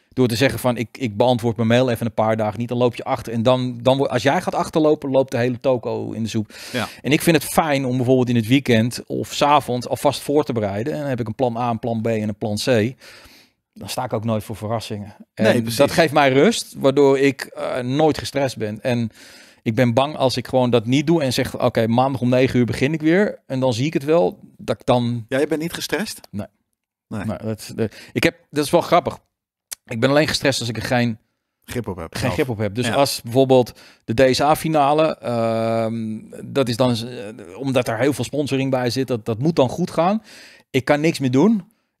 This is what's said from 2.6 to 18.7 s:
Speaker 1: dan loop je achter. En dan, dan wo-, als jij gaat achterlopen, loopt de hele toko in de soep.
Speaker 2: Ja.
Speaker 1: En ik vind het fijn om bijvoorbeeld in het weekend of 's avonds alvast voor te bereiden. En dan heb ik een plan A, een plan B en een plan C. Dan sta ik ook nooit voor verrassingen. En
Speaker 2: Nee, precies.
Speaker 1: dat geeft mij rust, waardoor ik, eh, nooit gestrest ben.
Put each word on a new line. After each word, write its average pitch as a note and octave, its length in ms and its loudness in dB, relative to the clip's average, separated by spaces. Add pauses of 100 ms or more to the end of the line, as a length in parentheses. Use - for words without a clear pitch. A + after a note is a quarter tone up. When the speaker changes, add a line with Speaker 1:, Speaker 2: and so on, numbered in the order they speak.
Speaker 1:
dan A#2+ 80 -4
loop B2 180 2
je - 80 -10
achter. A#2+ 300 -6
En A2+ 100 0
dan, B2+ 380 0
dan B2+ 160 2
wo-, C3+ 80 0
als A#2+ 180 -2
jij D#3 180 2
gaat - 140 -4
achterlopen, D#3 540 0
loopt C3+ 220 2
de C3 60 -2
hele B2 220 -2
toko A2+ 520 -2
in A2 120 -6
de G#2+ 60 -4
soep. A2 240 -4 (180)
Speaker 2:
Ja. A2 160 -4 (140)
Speaker 1:
En C3 100 -4
ik D#3+ 100 2
vind E3+ 140 4
het C#3 160 0
fijn C#3+ 340 0
om B2+ 120 -2
bijvoorbeeld B2+ 320 2
in A#2+ 60 2
het A2 120 0
weekend B2 600 2
of B2+ 260 -6
's - 80 -2
avonds C#3 460 2
alvast C3 340 -2
voor D3 220 2
te C#3 100 -6
bereiden. G#2+ 400 -4
En D3+ 60 -6
dan C#3+ 100 -6
heb B2 100 -4
ik A2+ 80 -6
een A2 80 -8
plan A#2+ 220 -2
A, A#2+ 120 -2
een A2+ 100 -2
plan A2+ 220 -4
B A2+ 60 -2
en G#2+ 200 -2
een G#2 100 -4
plan G#2 180 -4
C. A#2 380 0 (800)
Dan G2+ 160 -14
sta B2+ 140 -6
ik B2 100 -8
ook G#2+ 100 -2
nooit A2 200 -2
voor A2 120 -12
verrassingen. G#2 600 -8 (180)
En - 100 -4
Speaker 2:
Nee, G#3+ 180 6
precies. A2+ 160 -4
Speaker 1:
dat C#3+ 140 4
geeft D#3+ 220 2
mij C#3+ 200 4
rust, D#3+ 440 2
waardoor C3+ 420 4
ik, C#3 220 2
eh, D#3 380 -8
nooit C#3 380 2
gestrest C#3 400 -4
ben. A2 240 -6